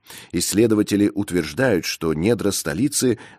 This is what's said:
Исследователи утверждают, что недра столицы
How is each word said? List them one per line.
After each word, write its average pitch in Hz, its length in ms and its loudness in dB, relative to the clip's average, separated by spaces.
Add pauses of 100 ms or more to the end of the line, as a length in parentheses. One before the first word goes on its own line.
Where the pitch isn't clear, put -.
(320)
Исследователи 101 800 2
утверждают, 87 720 0
что - 280 -4
недра 98 380 0
столицы 110 720 -2 (180)